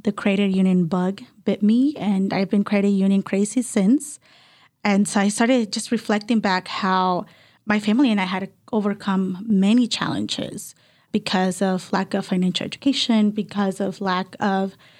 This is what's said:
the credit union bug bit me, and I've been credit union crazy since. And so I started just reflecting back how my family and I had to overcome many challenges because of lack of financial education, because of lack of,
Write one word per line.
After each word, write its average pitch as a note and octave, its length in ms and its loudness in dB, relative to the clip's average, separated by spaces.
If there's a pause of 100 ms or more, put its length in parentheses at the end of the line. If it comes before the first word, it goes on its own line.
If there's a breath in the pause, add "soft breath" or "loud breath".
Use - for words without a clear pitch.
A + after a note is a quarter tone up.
the G3+ 100 0
credit G3+ 380 0
union F#3+ 360 4
bug F#3 360 -2 (220)
bit G3+ 180 -2
me, B3+ 340 2
and F#3+ 360 0
I've F#3+ 180 -2
been G3+ 140 2
credit G3+ 240 2
union G3 340 2
crazy G#3 400 -2
since. A3+ 560 0 (640 soft breath)
And G3+ 240 2
so G3+ 120 0
I G3 80 2
started A#3 440 2
just - 180 -6
reflecting G#3+ 500 -2
back F#3 280 -2
how F#3 580 0 (400 soft breath)
my G#3 120 2
family A3 320 2
and G3+ 100 2
I F#3 40 0
had F#3 160 -4
to F#3+ 80 -6 (240)
overcome G3 760 -2
many G#3+ 400 4
challenges - 880 -6 (380 soft breath)
because F#3+ 480 0
of F#3 320 -2
lack F#3+ 220 -2
of G3 120 -4
financial F#3 380 0
education, A3+ 640 0
because G3+ 500 -4
of G3 200 -4
lack F#3 400 -4
of, G3 360 -2 (240 soft breath)